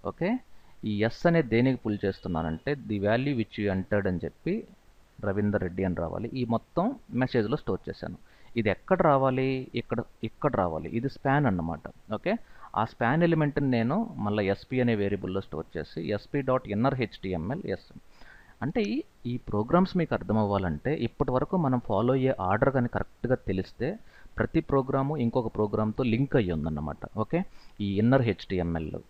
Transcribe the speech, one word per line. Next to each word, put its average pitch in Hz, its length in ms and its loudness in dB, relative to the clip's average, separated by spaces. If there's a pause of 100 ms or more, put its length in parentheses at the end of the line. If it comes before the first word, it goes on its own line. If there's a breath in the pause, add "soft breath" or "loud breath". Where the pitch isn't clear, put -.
ఓకే, 175 200 -2 (640 soft breath)
ఈ - 20 0 (140)
ఎస్ - 220 -4
అనేది 165 240 4
దేనికి 123 320 4
పుల్ 107 200 0
చేస్తున్నానంటే 82 680 -2 (180)
the 104 80 -2 (100)
value 127 320 2
which - 220 -4
you 101 140 0
entered 98 360 0
అని 85 140 -2
చెప్పి - 280 -4 (720)
రవీందర్ 101 400 0
రెడ్డి 92 200 -4
అని 90 160 0
రావాలి. 87 260 -6 (120)
ఈ - 20 0 (120)
మొత్తం 170 300 -2 (360)
మెసేజ్లో 123 420 0
స్టోర్ 92 260 -2
చేశాను. 85 280 -10 (420 soft breath)
ఇది 104 160 2
ఎక్కడ - 240 0 (120)
రావాలి? 131 360 4 (340)
ఇక్కడ, 117 180 -4 (300)
ఇక్కడ - 220 -2 (120)
రావాలి. 80 340 -2
ఇది 131 200 -2
స్పాన్ 139 340 2
అన్నమాట. 82 320 -2 (340)
ఓకే, 185 160 -2 (480 loud breath)
ఆ 113 120 2
స్పాన్ 143 340 2
ఎలిమెంట్ని 147 500 2
నేను 120 200 2 (280)
మళ్ళీ 104 180 0 (100)
ఎస్పీ - 300 -4
అనే 117 200 4
వేరియబుల్లో 98 440 -2
స్టోర్ 78 300 -8
చేసి 78 220 -8 (180)
ఎస్పీ 143 320 -4
డాట్ 127 260 0
ఇన్నర్ 127 280 2
హెచ్టిఎంఎల్ 95 600 -6 (120)
ఎస్. - 140 -20 (720 loud breath)
అంటే 180 180 -2 (120)
ఈ, 269 40 -2 (340)
ఈ 123 40 -2 (140)
ప్రోగ్రామ్స్ 117 500 4
మీకు 156 180 0
అర్థం 107 240 0
అవ్వాలంటే 98 500 0 (160)
ఇప్పటి 131 280 -2
వరకు 147 200 0 (100)
మనం 127 220 2
ఫాలో 113 300 2
అయ్యే 131 160 2 (160)
ఆర్డర్ 120 260 4
కానీ 120 200 2
కరెక్ట్గా - 400 -2 (120)
తెలిస్తే 95 400 -4 (500 soft breath)
ప్రతి 135 320 0
ప్రోగ్రాము 135 440 0 (100)
ఇంకొక 117 320 0
ప్రోగ్రామ్తో 107 560 0
లింక్ 135 280 0
అయ్యి 90 180 0
ఉందన్నమాట. 76 440 -4 (220)
ఓకే, 165 160 -2 (460 soft breath)
ఈ - 20 -2 (140)
inner 127 280 6
హెచ్టిఎంఎల్ 85 580 -2 (220)